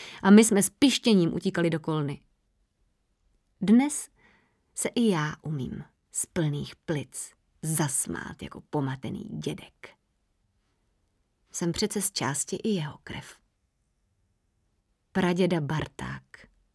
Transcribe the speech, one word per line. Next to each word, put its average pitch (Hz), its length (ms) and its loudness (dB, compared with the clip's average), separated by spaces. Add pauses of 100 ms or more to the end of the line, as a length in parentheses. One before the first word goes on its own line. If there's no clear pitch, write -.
(220)
a - 80 4
my 208 140 12
jsme 202 200 4
s - 60 0
pištěním 208 640 2
utíkali 175 360 -2
do 160 100 -2
kolny. 156 420 -4 (1400)
Dnes 240 480 4 (680)
se - 140 -6
i 233 200 2
já 151 320 0
umím 147 420 -8 (280)
z - 140 -6
plných 147 500 -4
plic - 600 -8 (260)
zasmát - 800 -4
jako - 280 -14
pomatený 135 540 -6
dědek. - 680 -12 (1600)
Jsem 175 200 -4
přece 208 300 -2
z 185 100 -2
části - 440 -4
i - 140 -4
jeho 160 340 -4
krev. - 320 -14 (1800)
Praděda 180 500 2
Barták. 135 640 -6 (520)